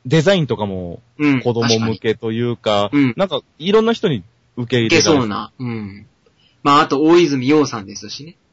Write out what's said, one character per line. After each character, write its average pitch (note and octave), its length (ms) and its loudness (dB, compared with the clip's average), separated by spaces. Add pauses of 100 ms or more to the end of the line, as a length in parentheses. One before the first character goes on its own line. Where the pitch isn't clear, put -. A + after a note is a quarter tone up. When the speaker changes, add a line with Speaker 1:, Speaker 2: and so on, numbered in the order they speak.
Speaker 1:
デ D3+ 160 2
ザ G3 120 2
イ F3+ 60 0
ン C#3+ 60 -2
と A#2 100 -4
か G#2 100 -4
も、 F2+ 360 -10 (160)
Speaker 2:
う D3 180 0
ん、 B2 60 -2
Speaker 1:
子 A#2+ 100 0
供 A#2 260 0
向 A2+ 200 -4
け A2 160 -2
と A2+ 180 -6
い A2+ 100 -4
う A#2+ 140 -4
か、 G#2 280 0
Speaker 2:
確 G2+ 80 -4
か C#3+ 40 -2
に。 C#3+ 60 2
う C3+ 60 2
ん。 A#2 80 -4
Speaker 1:
な F#3+ 100 0
ん - 20 -18
か、 C#3+ 140 -6 (160)
い F3+ 140 -2
ろ A3 100 6
ん A3 40 0
な A#3 60 2
人 A3 160 -2
に A2+ 160 -4 (320)
受 A#2+ 140 -8
け B2 100 2
入 A2+ 80 2
れ E3 140 4
ら - 0 -
れ - 60 0
る。 D#3+ 40 4
Speaker 2:
受 - 0 -
け C#3+ 80 4
そ A#2+ 40 -2
う G#2+ 40 -4
な。 G#2 300 -8
う B2+ 100 -8
ん。 G#2 380 -12 (560)
ま C#3+ 140 4
あ、 D3 40 6
あ D#3 60 2
と、 C#3+ 160 -2
大 E3 160 6
泉 C#3 300 2
洋 D3 180 4
さ A#2 140 -10
ん G2 60 -14
で G2+ 100 -16
す G#2 120 -16
し C3+ 160 -16
ね。 E3 120 -20 (160)